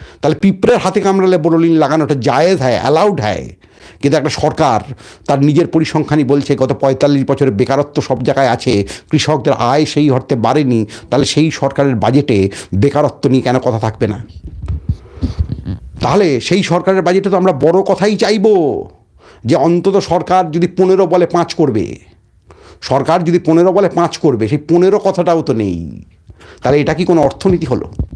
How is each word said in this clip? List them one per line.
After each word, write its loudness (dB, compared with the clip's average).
তাহলে 0
পিঁপড়ের 0
হাতে -2
কামড়ালে 2
বোরোলিন 2
লাগানোটা 0
জায়েজ 2
হয়, 0
অ্যালাউড 0
হয়। -4
কিন্তু 2
একটা -2
সরকার -2
তার 0
নিজের 2
পরিসংখ্যানই 0
বলছে 0
গত 0
পঁয়তাল্লিশ 2
বছরে 0
বেকারত্ব -2
সব -4
জায়গায় 0
আছে, -2
কৃষকদের 0
আয় 0
সেই 0
অর্থে 0
বাড়েনি, 0
তাহলে 0
সেই 0
সরকারের -2
বাজেটে 2
বেকারত্ব 0
নিয়ে 2
কেন 0
কথা -2
থাকবে -2
না? -8
তাহলে 2
সেই 0
সরকারের 0
বাজেটে 0
তো 2
আমরা 2
বড় 2
কথাই 0
চাইবো, 0
যে 2
অন্তত 2
সরকার 0
যদি 0
পনেরো 2
বলে 2
পাঁচ -2
করবে, -2
সরকার 0
যদি 2
পনেরো 2
বলে 2
পাঁচ -2
করবে, 0
সেই -2
পনেরো 2
কথাটাও 0
তো -2
নেই। -6
তাহলে 2
এটা -2
কি -2
কোনো 4
অর্থনীতি 0
হলো? -4